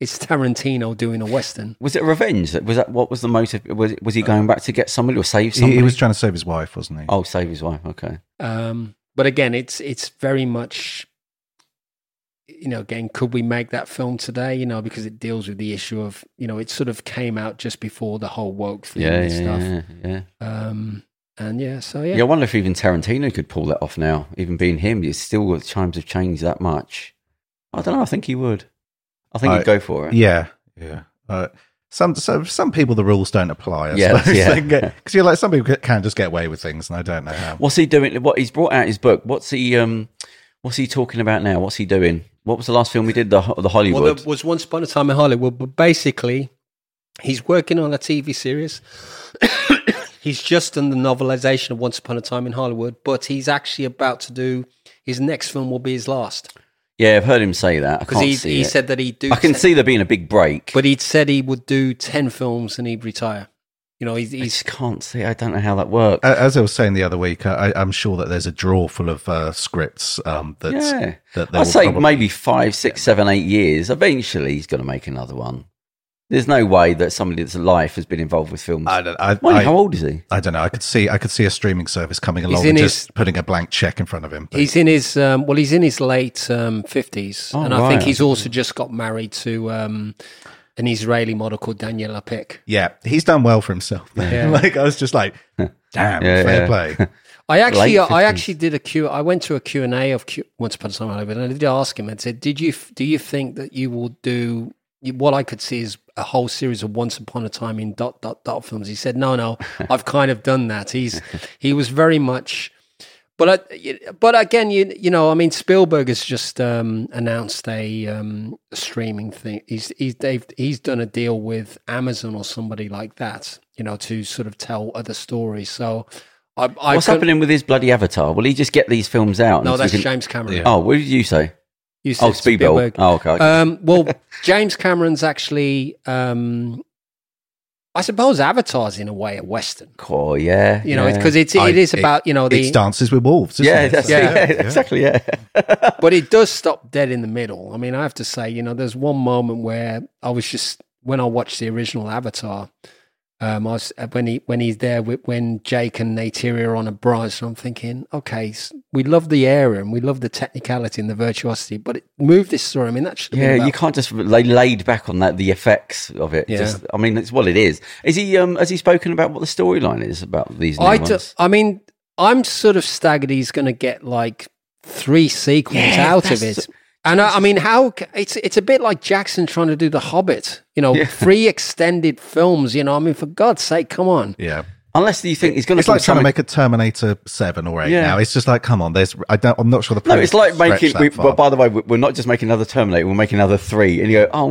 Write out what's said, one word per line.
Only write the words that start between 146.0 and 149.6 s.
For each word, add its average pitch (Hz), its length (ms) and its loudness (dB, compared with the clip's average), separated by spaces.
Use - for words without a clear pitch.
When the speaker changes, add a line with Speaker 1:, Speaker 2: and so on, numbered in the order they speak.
Speaker 1:
But 170 140 6
it 160 160 2
does 220 200 6
stop 143 420 -4
dead 143 180 0
in 123 100 -2
the 113 80 -6
middle. 104 460 -8
I 113 40 -8
mean, 123 180 -6
I 139 60 -4
have 151 120 -6
to - 100 -10
say, 117 240 -6
you 117 140 -6
know, 120 120 -6
there's 120 200 -6
one 139 220 -2
moment 123 480 -2